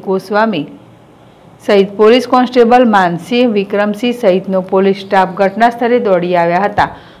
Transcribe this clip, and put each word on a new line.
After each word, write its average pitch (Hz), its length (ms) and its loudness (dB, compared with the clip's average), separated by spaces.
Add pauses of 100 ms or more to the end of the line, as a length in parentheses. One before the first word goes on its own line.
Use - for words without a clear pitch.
ગોસ્વામી 196 580 -2 (1000)
સહિત 196 340 2
પોલીસ 240 280 4
કોન્સ્ટેબલ 247 580 2 (100)
માનસિંહ, 196 580 0
વિક્રમસિંહ 208 680 -4
સહિતનો 190 400 0 (100)
પોલીસ 196 320 0
સ્ટાફ 185 340 0
ઘટના 202 380 0
સ્થળે 240 320 0
દોડી 180 280 0
આવ્યા 175 300 0
હતા 190 240 -2 (300)